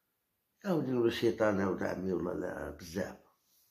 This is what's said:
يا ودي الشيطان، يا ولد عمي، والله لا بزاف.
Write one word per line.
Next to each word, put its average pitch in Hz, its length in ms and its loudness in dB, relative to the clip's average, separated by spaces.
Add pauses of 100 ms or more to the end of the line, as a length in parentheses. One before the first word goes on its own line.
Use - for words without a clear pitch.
(640)
يا 196 80 0
ودي 131 200 0
الشيطان، 113 680 4
يا 98 60 2
ولد 92 160 0
عمي، 92 300 -2
والله 87 220 -2
لا 76 360 -6
بزاف. 82 460 -8 (540)